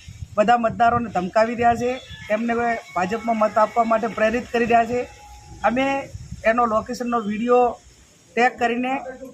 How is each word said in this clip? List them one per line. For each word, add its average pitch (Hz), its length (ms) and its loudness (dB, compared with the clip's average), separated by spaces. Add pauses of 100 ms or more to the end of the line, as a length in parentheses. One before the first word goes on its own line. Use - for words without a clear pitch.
(340)
બધા 214 240 4
મતદારોને 233 520 2
ધમકાવી 220 440 0
રહ્યા 233 200 4
છે, 247 260 -4 (300)
એમને 233 240 -2 (400)
ભાજપમાં 214 420 -2
મત 214 220 2
આપવા 214 260 4
માટે 226 220 0
પ્રેરિત 220 460 -2
કરી 233 120 2
રહ્યા 233 200 2
છે. 247 180 -4 (600)
અમે 269 440 0 (360)
એનો 233 200 2
લોકેશનનો 233 560 -2
વીડિયો 240 600 2 (540)
ટેગ 254 240 2
કરીને 247 420 -2 (340)